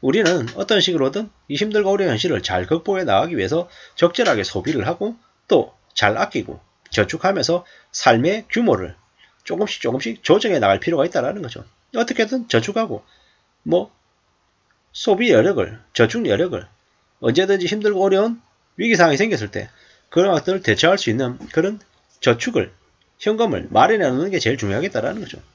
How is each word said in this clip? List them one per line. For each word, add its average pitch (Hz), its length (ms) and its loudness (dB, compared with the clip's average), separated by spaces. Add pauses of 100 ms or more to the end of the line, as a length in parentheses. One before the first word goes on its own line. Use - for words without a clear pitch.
우리는 165 540 0
어떤 - 260 0
식으로든 170 500 -2 (180)
이 143 80 -6
힘들고 208 340 0
어려운 196 220 0
현실을 117 320 -2
잘 90 220 -2
극복해 185 360 -2
나가기 143 340 0
위해서 139 320 -2 (280)
적절하게 170 480 2
소비를 101 420 -4
하고, 202 300 -4 (320)
또 - 280 2 (180)
잘 107 220 2
아끼고 - 440 -4 (300)
저축하면서 175 760 -2 (240)
삶의 147 600 2
규모를 139 440 0 (480)
조금씩 185 400 -6
조금씩 117 400 -6
조정해 185 380 2
나갈 98 180 4
필요가 160 260 0
있다라는 175 380 -4
거죠. 117 220 -12 (320)
어떻게든 233 500 -2
저축하고, 175 580 -2 (600)
뭐, 180 260 0 (1000)
소비 220 380 0
여력을, 127 500 2 (140)
저축 170 340 2
여력을, 131 360 0 (540)
언제든지 180 480 2
힘들고 208 380 0
어려운 202 360 2 (360)
위기 226 180 0
상황이 170 220 4
생겼을 151 340 -2
때 101 180 -10 (400)
그런 185 260 2
것들을 185 280 -2
대처할 165 360 2
수 - 120 -4
있는 127 260 -2 (140)
그런 196 300 -2 (400)
저축을, 120 520 0 (460)
현금을 214 520 -2
마련해 202 380 4
놓는 143 220 -2
게 185 80 -2
제일 127 180 0
중요하겠다라는 120 640 -4
거죠. - 180 -14 (160)